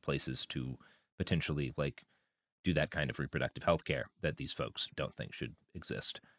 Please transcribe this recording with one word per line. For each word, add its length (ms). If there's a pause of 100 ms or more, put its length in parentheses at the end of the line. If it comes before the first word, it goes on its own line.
places 460
to 300 (400)
potentially, 600
like, 260 (640)
do 80
that 180
kind 180
of 100
reproductive 440
health 220
care 220 (140)
that 140
these 160
folks 460
don't 180
think 180
should 220 (180)
exist. 460 (200)